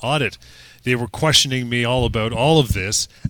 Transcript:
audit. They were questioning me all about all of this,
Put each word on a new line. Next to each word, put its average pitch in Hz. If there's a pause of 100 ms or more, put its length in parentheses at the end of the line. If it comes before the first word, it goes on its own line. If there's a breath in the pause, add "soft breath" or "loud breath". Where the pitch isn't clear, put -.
audit. 127 (460 loud breath)
They 123
were 120
questioning 131
me 120
all 123
about 113
all 147
of 113
this, 98 (220 loud breath)